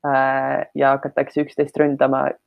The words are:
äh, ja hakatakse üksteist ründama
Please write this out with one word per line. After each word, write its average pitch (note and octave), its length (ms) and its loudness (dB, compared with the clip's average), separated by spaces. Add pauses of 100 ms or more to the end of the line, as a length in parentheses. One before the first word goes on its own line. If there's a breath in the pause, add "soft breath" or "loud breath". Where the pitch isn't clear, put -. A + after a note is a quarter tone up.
äh, C3+ 640 0 (100)
ja C#3 160 4
hakatakse C#3+ 480 -4
üksteist D3 400 -2
ründama C3+ 460 2 (180)